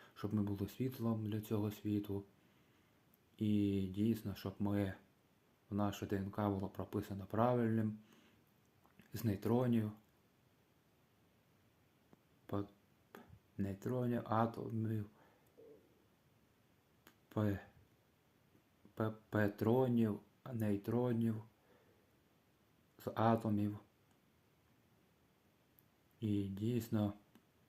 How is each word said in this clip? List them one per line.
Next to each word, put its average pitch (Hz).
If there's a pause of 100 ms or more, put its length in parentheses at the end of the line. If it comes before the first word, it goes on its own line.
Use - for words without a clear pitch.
(140)
щоб 104
ми 104
були 98
світлом 113
для 107
цього 104
світу. 101 (1120)
І 104 (140)
дійсно, 107
щоб 95
ми, 101 (760)
в 101
наша 101
Д 101
Н 98
К 104
була 95
прописана 98
правильним, 113 (1120)
з 110
нейтронів, 113 (2500)
по-, 101 (920)
нейтронів, 120
атомів, 110 (2250)
пе-, 104 (1300)
пе-, 110 (160)
петронів, 110 (320)
нейтронів, 113 (1600)
з -
атомів. 104 (2500)
І 104
дійсно... 107 (560)